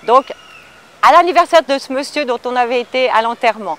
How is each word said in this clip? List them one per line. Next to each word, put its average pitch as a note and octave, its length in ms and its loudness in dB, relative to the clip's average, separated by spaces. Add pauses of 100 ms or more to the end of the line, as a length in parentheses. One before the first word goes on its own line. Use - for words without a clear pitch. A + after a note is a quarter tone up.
Donc, B3+ 280 2 (680)
à A3+ 100 4
l'anniversaire E4+ 520 4
de C#4 140 -2
ce C4+ 160 -10
monsieur C#4+ 320 -6
dont A#3+ 200 -4
on B3 100 -6
avait B3 260 -2
été B3+ 280 -4
à A3 120 0
l'enterrement. A3 580 -4